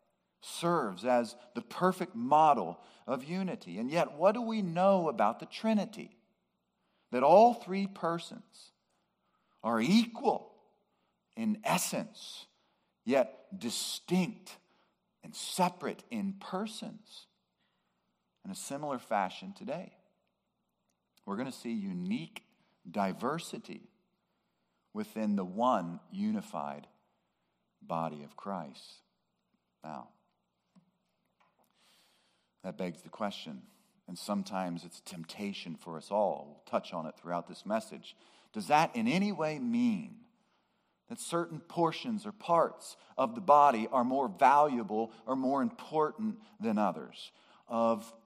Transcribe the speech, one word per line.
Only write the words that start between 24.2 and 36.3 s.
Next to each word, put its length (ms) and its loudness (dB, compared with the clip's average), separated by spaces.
within 440 -2
the 80 0
one 560 0
unified 760 -4
body 420 -4
of 120 -20
Christ. 600 -10
Now, 280 -14
that 120 -10
begs 240 -6
the 80 -20
question, 520 -8
and 100 -12
sometimes 680 -4
it's 160 -18
a 40 -20
temptation 720 -10
for 220 -12
us 140 -12
all, 360 -2